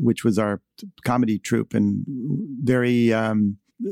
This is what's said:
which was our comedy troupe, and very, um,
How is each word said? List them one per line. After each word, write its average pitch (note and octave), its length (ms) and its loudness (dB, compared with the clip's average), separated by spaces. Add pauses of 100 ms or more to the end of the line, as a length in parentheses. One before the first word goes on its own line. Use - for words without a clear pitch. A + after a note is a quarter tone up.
which A#2 240 0
was G#2+ 140 2
our G#2 240 -2 (420)
comedy A#2+ 340 0
troupe, A2 360 -2
and G2+ 300 0 (580)
very, B2 500 2
um, G#2+ 460 0 (340)